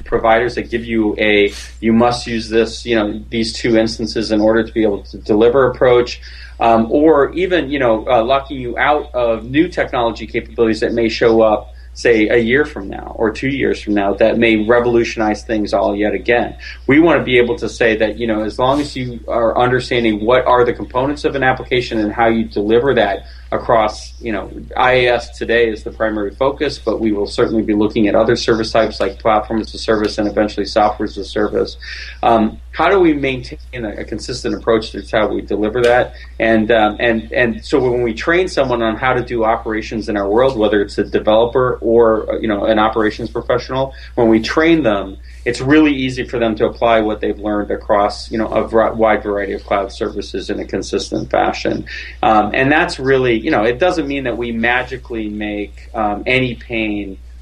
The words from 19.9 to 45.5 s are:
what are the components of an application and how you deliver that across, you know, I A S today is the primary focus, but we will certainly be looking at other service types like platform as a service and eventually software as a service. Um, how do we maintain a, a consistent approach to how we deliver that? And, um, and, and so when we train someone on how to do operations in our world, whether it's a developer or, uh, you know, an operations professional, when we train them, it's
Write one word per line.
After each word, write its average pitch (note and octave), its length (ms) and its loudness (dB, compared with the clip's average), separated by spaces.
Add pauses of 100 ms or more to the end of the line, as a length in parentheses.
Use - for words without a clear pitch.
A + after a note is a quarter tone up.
what B2+ 220 2
are B2 180 4
the A#2 100 2
components C3+ 520 -4
of C3+ 80 -2
an C3+ 80 -4
application B2+ 560 -2
and G#2 160 -2
how A#2 140 2
you A2+ 160 2
deliver A2+ 500 2
that - 320 0 (260)
across, - 680 0
you A#2 100 -6
know, F#2+ 200 -8 (260)
I B2+ 140 4
A B2+ 160 4
S A#2+ 280 -2
today A2+ 340 2
is G#2+ 140 -6
the A#2 60 -10
primary G#2+ 400 -4
focus, C#3 480 -2
but - 220 -2
we A2 120 0
will G2+ 140 -2
certainly G#2+ 380 0
be G#2 100 0
looking G#2+ 340 2
at G2 60 0
other A2+ 220 2
service A2+ 360 0
types A2 280 0
like G2 180 -4
platform A2 420 0
as - 140 -8
a G2+ 60 -14
service G#2+ 400 0
and G#2 80 0
eventually G#2 400 -2
software G#2+ 380 0
as - 120 -10
a F#2+ 80 -8
service. G#2+ 500 -2 (460)
Um, A2 400 2 (100)
how E3 180 0
do F#3 100 4
we E3 140 4
maintain C3+ 440 -4 (160)
a, A2+ 280 -8
a - 20 -10
consistent A#2 500 -8
approach - 380 -2
to G2+ 200 -10
how G#2+ 180 0
we G2 120 -4
deliver G#2+ 400 -2
that? A#2+ 320 4 (260)
And, A2+ 300 2
um, G#2+ 300 2
and, A2+ 340 0
and A#2 320 -2
so D3 140 0
when B2 240 0
we A2+ 100 -2
train E3+ 340 0
someone B2 360 -2
on A2 140 0
how B2+ 160 0
to B2 100 -2
do A#2 200 -4
operations A2 680 -2
in G#2 60 -2
our G2+ 140 -2
world, B2+ 260 2
whether G#2+ 280 2
it's - 160 -4
a G#2 40 2
developer A#2 760 2
or, A2+ 580 4
uh, - 20 -2
you - 100 -4
know, G#2 180 -2
an A2 120 4
operations G#2+ 540 0
professional, C3 640 -2 (180)
when A#2 160 4
we A2+ 140 6
train D#3+ 400 2
them, G2 340 -2 (280)
it's A#2+ 160 -4